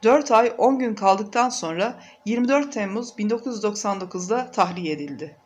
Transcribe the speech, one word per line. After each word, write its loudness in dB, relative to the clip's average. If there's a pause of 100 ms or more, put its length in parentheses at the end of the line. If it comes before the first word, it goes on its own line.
dört 4
ay 6
on 4
gün -2
kaldıktan 2
sonra -4 (260)
yirmi 0
dört 0
Temmuz -6
bin -2
dokuz -4
yüz -10
doksan -2
dokuzda -4
tahliye -2
edildi. -10